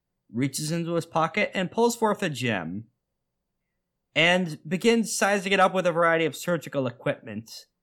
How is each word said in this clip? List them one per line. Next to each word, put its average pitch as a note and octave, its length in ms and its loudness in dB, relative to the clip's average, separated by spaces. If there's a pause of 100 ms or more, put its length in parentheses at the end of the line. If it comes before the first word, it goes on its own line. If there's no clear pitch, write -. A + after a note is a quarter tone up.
(320)
Reaches C#3+ 400 -4
into E3+ 220 -4
his E3 120 -2
pocket E3 480 0
and F3+ 180 -2
pulls A#3 240 2
forth G#3 280 0
a F3+ 60 0
gem. A2 600 -4 (1300)
And E3+ 520 2
begins A3+ 480 0
sizing G3 380 0
it F#3+ 60 6
up F#3 140 6
with F#3 120 0
a F3+ 60 2
variety E3 340 2
of C#3+ 100 -2
surgical D3 520 -4
equipment. - 800 -8 (160)